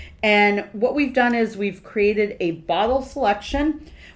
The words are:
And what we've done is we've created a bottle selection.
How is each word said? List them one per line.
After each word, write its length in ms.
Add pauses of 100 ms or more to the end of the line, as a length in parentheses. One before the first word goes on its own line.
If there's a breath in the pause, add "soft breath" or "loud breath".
(220 loud breath)
And 500
what 220
we've 180
done 220
is 220
we've 280
created 560
a 120
bottle 500
selection. 880 (260 loud breath)